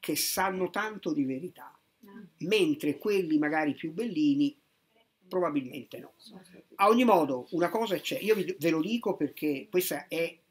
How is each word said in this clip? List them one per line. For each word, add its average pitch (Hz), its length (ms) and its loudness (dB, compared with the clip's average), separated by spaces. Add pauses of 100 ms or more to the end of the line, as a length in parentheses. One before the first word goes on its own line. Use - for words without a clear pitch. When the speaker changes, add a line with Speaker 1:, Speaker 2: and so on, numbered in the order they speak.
Speaker 1:
che - 140 -4
sanno 185 560 -2
tanto 208 420 -4
di 143 120 0
verità, 135 520 -10 (300)
Speaker 2:
Ah. 202 160 -18 (180)
Speaker 1:
mentre 156 580 0
quelli 190 400 0
magari 151 360 0
più 156 180 -8
bellini 151 640 2 (680)
probabilmente 147 720 -4
no. - 140 -18 (640)
A 202 120 4
ogni 240 160 6
modo, 143 480 4
una 170 160 2
cosa 220 300 -2
c'è, - 220 -4
io 208 160 4
vi, 185 220 -4
ve 156 120 0
lo 160 100 0
dico 214 360 -2
perché 143 520 -4
questa 175 380 -2
è 165 320 -6 (120)